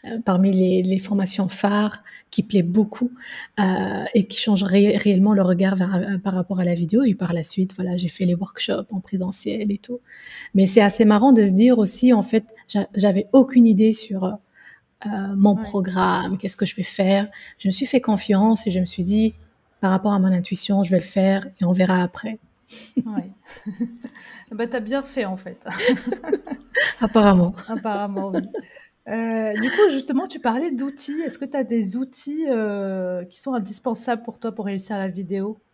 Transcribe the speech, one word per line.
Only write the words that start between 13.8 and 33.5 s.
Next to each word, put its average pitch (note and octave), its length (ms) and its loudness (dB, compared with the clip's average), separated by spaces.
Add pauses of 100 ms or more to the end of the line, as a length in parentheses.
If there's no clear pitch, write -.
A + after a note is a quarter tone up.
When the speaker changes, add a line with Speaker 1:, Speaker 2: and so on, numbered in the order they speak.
Speaker 1:
sur, F#3+ 320 -6
euh, - 840 -12 (280)
mon G3 180 4
Speaker 2:
Ouais. A3 60 -6
Speaker 1:
programme, F#3 760 -2
qu'est-ce F#3+ 200 -8
que G3 80 -2
je - 100 -8
vais F#3 80 -6
faire. G3 460 0 (280)
Je G3 120 -2
me - 20 0
suis C4 140 -4
fait B3+ 160 0
confiance G#3+ 680 2
et F#3+ 40 -2
je F#3 100 0
me F3+ 40 0
suis - 180 -6
dit, G#3+ 300 0 (460)
par F#3+ 120 0
rapport F#3+ 220 2
à G3 60 2
mon F#3 120 2
intuition, F#3 520 0
je F3 80 -2
vais F#3+ 60 4
le F3 60 0
faire G3 440 0 (140)
et - 20 0
on F3 80 2
verra F#3 320 2
après. A3 360 -8 (580)
Speaker 2:
Ouais. G#3 340 -6 (340)
<laughs> G#3 60 -10 (800)
Bah, A3+ 160 -6
t'as B3 120 -6
bien A#3 220 -4
fait, C4+ 240 -6
en F#3 120 -6
fait. F3+ 280 -16
<laughs> - 1400 -4
Speaker 1:
Apparemment. G3+ 540 4 (120)
Speaker 2:
Apparemment, G3+ 680 -6
oui. F3 80 -2 (680)
Euh, A3+ 460 -4
du A3 160 -2
coup, F#4+ 220 4
justement, C4+ 360 -4
tu - 120 -14
parlais C4 320 -2
d'outils. C#4 540 -8
Est-ce - 120 -10
que C#4 80 -10
t'as C4+ 180 -4
des G#3+ 340 -4
outils, C#4+ 520 -8
euh, G3 760 -4
qui - 140 -20
sont C4+ 140 -8